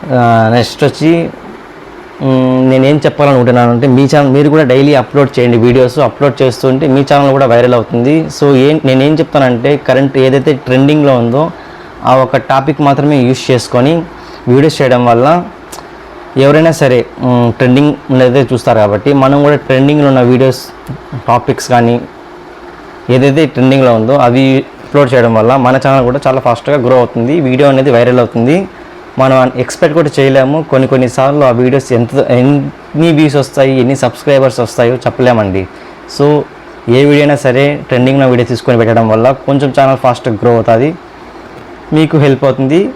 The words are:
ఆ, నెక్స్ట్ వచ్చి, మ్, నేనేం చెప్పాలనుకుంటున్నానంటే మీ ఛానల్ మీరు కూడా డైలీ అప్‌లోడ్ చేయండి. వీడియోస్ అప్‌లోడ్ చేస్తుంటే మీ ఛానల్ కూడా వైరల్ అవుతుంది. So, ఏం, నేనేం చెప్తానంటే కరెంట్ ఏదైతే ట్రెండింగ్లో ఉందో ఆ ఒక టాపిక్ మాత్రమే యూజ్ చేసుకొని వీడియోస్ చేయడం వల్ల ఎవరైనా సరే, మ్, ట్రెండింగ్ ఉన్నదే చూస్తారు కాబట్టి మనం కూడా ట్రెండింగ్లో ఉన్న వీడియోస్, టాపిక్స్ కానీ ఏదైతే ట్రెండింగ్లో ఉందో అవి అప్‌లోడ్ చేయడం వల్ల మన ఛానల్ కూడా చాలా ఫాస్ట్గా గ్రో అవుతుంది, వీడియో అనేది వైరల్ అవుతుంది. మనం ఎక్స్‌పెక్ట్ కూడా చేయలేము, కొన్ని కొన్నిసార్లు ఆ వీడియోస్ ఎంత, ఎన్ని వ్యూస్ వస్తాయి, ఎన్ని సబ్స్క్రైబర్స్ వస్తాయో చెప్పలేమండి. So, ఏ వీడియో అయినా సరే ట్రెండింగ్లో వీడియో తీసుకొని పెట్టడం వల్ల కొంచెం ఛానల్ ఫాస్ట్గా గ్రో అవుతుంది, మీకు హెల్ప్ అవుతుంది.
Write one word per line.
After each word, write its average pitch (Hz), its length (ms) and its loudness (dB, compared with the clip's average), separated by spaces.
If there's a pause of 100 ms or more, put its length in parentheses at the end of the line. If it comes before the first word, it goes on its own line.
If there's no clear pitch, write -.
(180)
ఆ, - 20 0 (340)
నెక్స్ట్ - 340 -2
వచ్చి, 147 220 -2 (1160)
మ్, 127 320 0 (120)
నేనేం 135 340 2
చెప్పాలనుకుంటున్నానంటే 123 800 2 (100)
మీ 139 140 4
ఛానల్ 143 240 2
మీరు 147 180 2
కూడా 156 180 2
డైలీ 139 300 2
అప్‌లోడ్ 135 340 0
చేయండి. 120 300 2
వీడియోస్ 123 320 2 (100)
అప్‌లోడ్ 135 340 -2
చేస్తుంటే 131 540 0
మీ 139 140 2
ఛానల్ 143 280 2
కూడా 139 160 2
వైరల్ 123 260 2
అవుతుంది. 120 340 -2 (240)
So, 147 80 0 (220)
ఏం, 156 120 0 (100)
నేనేం 135 320 2
చెప్తానంటే 131 500 0 (180)
కరెంట్ 139 260 0 (120)
ఏదైతే 127 260 0 (140)
ట్రెండింగ్లో 139 560 2
ఉందో 123 200 -2 (680)
ఆ - 20 2 (120)
ఒక 135 120 -4 (140)
టాపిక్ 135 360 -2
మాత్రమే 143 300 0 (100)
యూజ్ 127 240 -2
చేసుకొని 127 420 0 (600)
వీడియోస్ 143 280 2
చేయడం 123 300 2
వల్ల 120 160 2 (1160)
ఎవరైనా 156 360 2
సరే, 123 200 2 (260)
మ్, 120 320 0
ట్రెండింగ్ 135 340 2 (200)
ఉన్నదే 127 300 2 (100)
చూస్తారు 113 320 0
కాబట్టి 104 260 -2 (140)
మనం 139 200 0
కూడా 147 220 0
ట్రెండింగ్లో 143 460 2
ఉన్న 127 100 2 (100)
వీడియోస్, 131 300 0 (680)
టాపిక్స్ 120 460 -4
కానీ 120 200 2 (1200)
ఏదైతే 139 280 2 (100)
ట్రెండింగ్లో 131 460 2
ఉందో 120 160 0 (100)
అవి 127 180 2 (400)
అప్‌లోడ్ 143 300 0
చేయడం 117 240 2
వల్ల 110 140 2 (120)
మన 127 200 2
ఛానల్ 135 260 2
కూడా 135 160 -2
చాలా 131 200 0
ఫాస్ట్గా 127 400 -2
గ్రో 131 160 2
అవుతుంది, 120 320 -2 (140)
వీడియో 131 240 0
అనేది 135 240 0
వైరల్ 123 280 2
అవుతుంది. 120 320 -2 (680)
మనం 131 300 2 (120)
ఎక్స్‌పెక్ట్ 151 340 -4
కూడా 147 200 0
చేయలేము, 135 400 0 (140)
కొన్ని 131 200 0
కొన్నిసార్లు 135 580 0
ఆ - 20 0 (100)
వీడియోస్ 131 360 0
ఎంత, 117 160 -2 (280)
ఎన్ని 143 760 -2
వ్యూస్ 147 240 2
వస్తాయి, 135 400 0
ఎన్ని 131 220 0
సబ్స్క్రైబర్స్ 131 640 0
వస్తాయో 120 300 -2 (100)
చెప్పలేమండి. 110 580 -2 (540)
So, 143 80 0 (720)
ఏ - 20 4 (100)
వీడియో 147 160 2
అయినా 143 200 0
సరే 131 200 0 (240)
ట్రెండింగ్లో 131 420 0
వీడియో 120 220 0
తీసుకొని 120 280 -2
పెట్టడం 110 320 0
వల్ల 113 140 2 (200)
కొంచెం 139 300 0
ఛానల్ 135 280 2
ఫాస్ట్గా 120 360 -2
గ్రో 120 160 2
అవుతుంది, 117 320 0 (1080)
మీకు 156 280 0
హెల్ప్ 135 240 0
అవుతుంది. 139 320 0 (140)